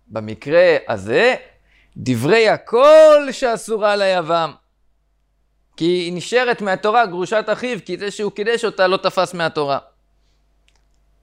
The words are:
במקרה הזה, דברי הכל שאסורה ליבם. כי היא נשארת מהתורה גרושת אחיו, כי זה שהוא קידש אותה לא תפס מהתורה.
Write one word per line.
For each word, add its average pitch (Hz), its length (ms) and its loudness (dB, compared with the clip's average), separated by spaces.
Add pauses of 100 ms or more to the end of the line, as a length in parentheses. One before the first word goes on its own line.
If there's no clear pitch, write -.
במקרה 139 720 0 (120)
הזה, 120 480 0 (600)
דברי 131 520 0
הכל 294 840 6
שאסורה 214 640 -2
ליבם. 170 560 0 (1200)
כי 156 80 -6
היא 175 320 -2
נשארת 233 460 -2
מהתורה 208 440 0
גרושת 185 460 -4
אחיו, 240 320 -6
כי 175 140 -10
זה 202 120 -8
שהוא 202 220 -8
קידש 220 320 -4
אותה 190 220 0
לא 185 100 2
תפס 185 380 -2
מהתורה. 151 440 -4 (1400)